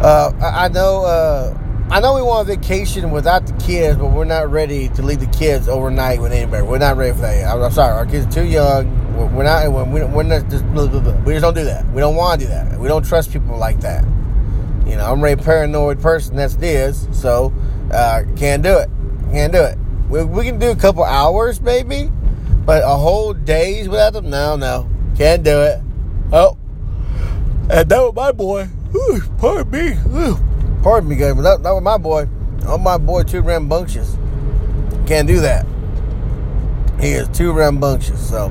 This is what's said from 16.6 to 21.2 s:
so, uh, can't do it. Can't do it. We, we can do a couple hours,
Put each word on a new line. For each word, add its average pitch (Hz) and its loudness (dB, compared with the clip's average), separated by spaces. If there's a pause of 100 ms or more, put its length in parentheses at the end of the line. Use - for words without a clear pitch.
so, 127 0 (400)
uh, 113 2 (120)
can't 143 0
do 180 4
it. 131 0 (420)
Can't 151 0
do 175 6
it. 127 -2 (320)
We, 160 0
we 175 -2
can 233 -4
do 240 2
a 208 0
couple 175 2
hours, 180 0